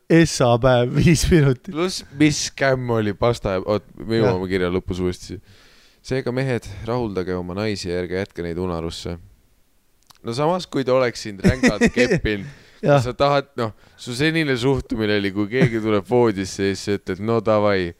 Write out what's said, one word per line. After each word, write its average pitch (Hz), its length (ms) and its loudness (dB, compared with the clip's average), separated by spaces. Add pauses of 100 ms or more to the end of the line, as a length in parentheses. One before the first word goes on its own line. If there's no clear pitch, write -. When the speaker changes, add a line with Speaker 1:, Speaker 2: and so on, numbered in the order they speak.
Speaker 1:
Essa 156 500 4
päev, 127 380 2
viis 147 320 4
minutit. 143 420 2
Speaker 2:
Pluss, 180 320 -4 (120)
mis 147 320 2
skämm 131 440 -2
oli 110 240 0
pasta 117 400 0
ja, 92 80 -2
oot, 104 240 -2 (100)
me 113 220 -4
jõuame 95 300 0
Speaker 1:
Jah. - 20 -6
Speaker 2:
kirja 90 240 0
lõpus 92 300 -4
uuesti. 90 340 -6 (680)
Seega, 131 280 -4
mehed, 131 320 -2 (160)
rahuldage 101 500 -4
oma 90 240 -6
naisi 101 360 -4
ja 90 100 -2
ärge 90 160 -4
jätke 95 260 -6
neid 85 160 -6
unarusse. 85 600 -6 (960)
No 117 160 -10
samas, 165 320 -2
kui 139 180 -4
ta 123 140 2
oleks 123 260 -2
sind 98 200 -8
rängalt 208 480 4
Speaker 1:
<laughs> - 40 -8
Speaker 2:
keppinud, 143 520 0 (320)
Speaker 1:
Jah. 143 200 4
Speaker 2:
sa 120 160 -2
tahad, 143 380 2
noh, 117 160 -4 (240)
su - 180 -14
senine 147 440 0
suhtumine 117 600 0
oli, 101 160 0
kui 104 160 -2
keegi 120 320 2
tuleb 107 240 0
voodisse, 98 600 0
siis 98 180 -2
sa 101 140 -2
ütled, 95 260 -8
"No 117 160 0
davai." 101 600 2